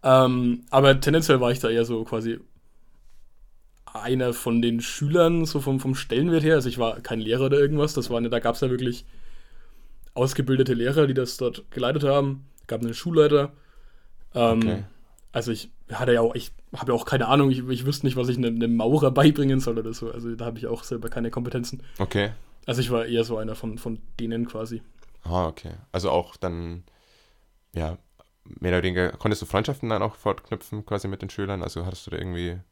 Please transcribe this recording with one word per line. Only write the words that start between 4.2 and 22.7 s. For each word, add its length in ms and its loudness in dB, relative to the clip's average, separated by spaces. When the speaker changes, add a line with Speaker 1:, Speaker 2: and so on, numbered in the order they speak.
Speaker 1:
von 280 0
den 200 2
Schülern, 640 2
so 140 -4
vom, 200 0
vom 160 -2
Stellenwert 480 2
her. 120 6
Also 140 2
ich 80 -6
war 240 -2
kein 180 -4
Lehrer 280 0
oder 120 4
irgendwas, 340 2
das 160 -2
war 120 0
ne, 80 -2
da 100 0
gab's 220 -2
ja 80 0
wirklich 360 -4
ausgebildete 600 2
Lehrer, 340 2
die 60 0
das 240 -2
dort 340 -4
geleitet 320 -2
haben. 420 0
Gab 140 -4
einen 120 -4
Schulleiter. 580 4
Ähm, 240 4
Speaker 2:
Okay. 240 0
Speaker 1:
also 200 -4
ich 200 -8
hatte 220 2
ja 80 4
auch, 140 2
ich 160 -8
habe 160 -4
ja 40 4
auch 100 -2
keine 220 0
Ahnung, 220 6
ich, 180 -2
ich 180 -4
wüsste 200 -2
nicht, 100 0
was 140 -2
ich 80 0
einem, 180 0
einem 200 0
Maurer 360 4
beibringen 480 4
soll 200 -2
oder 140 -6
so. 180 -8
Also 240 -8
da 100 -8
hab 120 -8
ich 100 -10
auch 160 -6
selber 260 -6
keine 220 -4
Kompetenzen. 500 -6
Speaker 2:
Okay. 340 0
Speaker 1:
Also 140 0